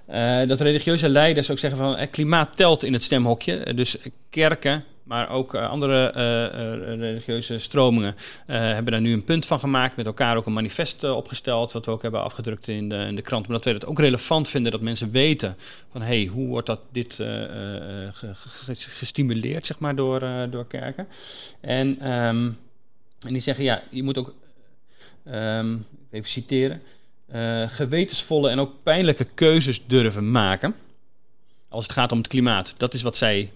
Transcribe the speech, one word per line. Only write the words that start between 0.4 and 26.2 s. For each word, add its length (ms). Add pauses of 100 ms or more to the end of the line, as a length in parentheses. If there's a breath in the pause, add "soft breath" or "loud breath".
dat 140
religieuze 480
leiders 420
ook 80
zeggen 200
van, 160
eh, 160
klimaat 460
telt 260
in 100
het 100
stemhokje. 540
Eh, 180
dus 220 (320)
kerken, 540 (200)
maar 260
ook, 240
eh, 160
andere, 420
eh, 340
eh, 340 (200)
religieuze 600
stromingen, 560 (300 loud breath)
eh, 140
hebben 320
daar 100
nu 120
een 100
punt 220
van 140
gemaakt. 360
Met 100
elkaar 320
ook 80
een 80
manifest, 500
eh, 120
opgesteld, 560
wat 140
we 60
ook 100
hebben 220
afgedrukt 440
in 220
de, 60
in 200
de 60
krant. 260
Omdat 160
wij 100
het 120
ook 140
relevant 500
vinden 220
dat 100
mensen 300
weten 440 (360 loud breath)
van, 100
hey, 240
hoe 220
wordt 200
dat, 120 (120)
dit, 280
eh, 240
eh, 320 (300)
eh, 80
ge-, 220
ge-, 400
ge-, 140
gestimuleerd, 760
zeg 140
maar, 160
door, 260
eh, 300
door 160
kerken? 400 (540 loud breath)
En, 380
ehm, 500 (720)
en 140
die 80
zeggen, 220
ja, 260
je 140
moet 140
ook, 160 (920 soft breath)
ehm, 500 (360)
even 180